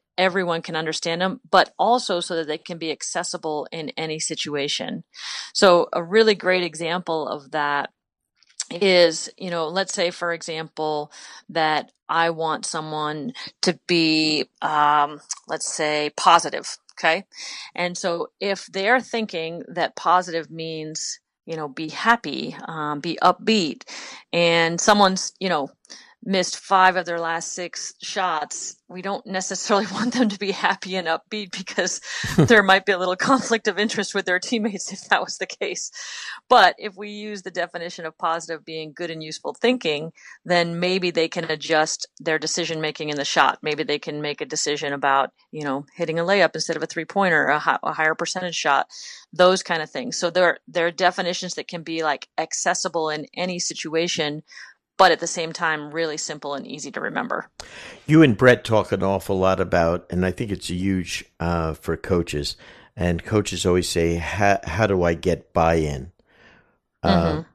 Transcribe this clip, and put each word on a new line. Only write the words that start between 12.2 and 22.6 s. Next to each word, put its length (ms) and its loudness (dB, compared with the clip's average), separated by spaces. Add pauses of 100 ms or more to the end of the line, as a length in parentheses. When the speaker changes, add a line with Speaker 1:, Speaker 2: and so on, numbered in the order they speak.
Speaker 1:
want 340 -4
someone 680 -6 (280)
to 260 0
be, 600 2 (120)
um, 600 2 (260)
let's 260 -6
say, 440 -2
positive. 600 4 (200)
Okay. 280 0 (500)
And 220 -4
so 320 -4 (100)
if 280 -4
they're 340 2
thinking 640 -6
that 300 -4
positive 520 0
means, 720 -10 (260)
you 120 -8
know, 100 -8
be 220 -8
happy, 640 -2 (140)